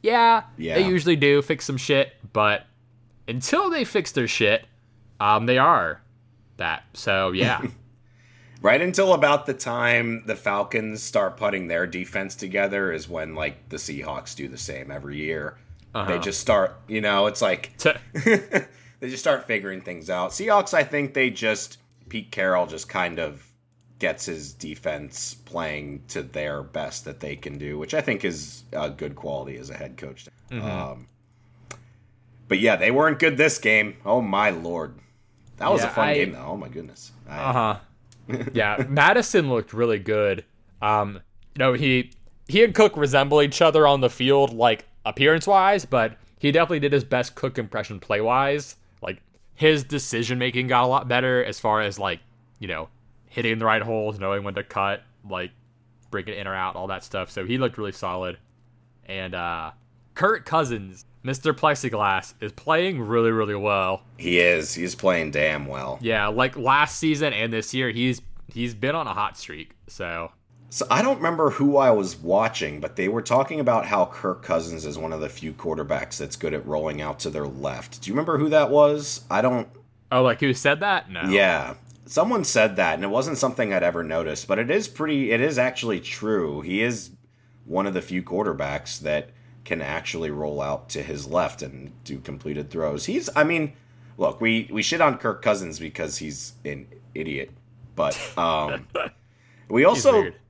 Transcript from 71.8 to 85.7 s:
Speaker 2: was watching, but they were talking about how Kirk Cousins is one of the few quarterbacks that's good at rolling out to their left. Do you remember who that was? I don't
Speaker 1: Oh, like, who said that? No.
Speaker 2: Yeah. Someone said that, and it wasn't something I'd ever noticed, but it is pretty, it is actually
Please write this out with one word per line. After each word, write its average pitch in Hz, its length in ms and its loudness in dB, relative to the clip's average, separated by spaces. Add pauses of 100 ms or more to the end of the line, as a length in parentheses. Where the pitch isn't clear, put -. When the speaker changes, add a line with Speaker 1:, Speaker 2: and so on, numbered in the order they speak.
Speaker 2:
was 92 240 2
watching, 82 640 0
but 78 160 -8
they 95 120 0
were 113 140 -2
talking 135 360 0
about 117 280 2
how 101 200 2
Kirk - 360 -6
Cousins 82 420 -4
is 76 140 -8
one 80 160 -8
of 78 60 -8
the 76 100 -6
few 78 240 -12
quarterbacks 76 640 -6
that's 71 180 -8
good 78 160 -4
at 71 140 -6
rolling 76 340 -4
out 76 200 -8
to 82 100 -6
their 73 160 -6
left. 67 560 -10
Do 92 80 -10
you 107 40 -4
remember 156 220 0
who 151 140 2
that 147 200 6
was? 147 600 4
I 98 100 2
don't 123 280 0 (440)
Speaker 1:
Oh, 127 100 4
like, 120 180 2
who 139 120 2
said 143 280 2
that? 190 300 -2
No. 85 120 -8
Speaker 2:
Yeah. 90 520 4 (300)
Someone 196 400 0
said 107 320 2
that, 85 200 2
and 90 80 -6
it 98 40 -4
wasn't 135 300 -2
something 123 340 -2
I'd 90 100 2
ever 85 220 0
noticed, 78 420 -4
but 98 120 0
it 120 120 -4
is 214 180 0
pretty, 147 420 -2
it 117 100 2
is 139 180 0
actually 120 420 -2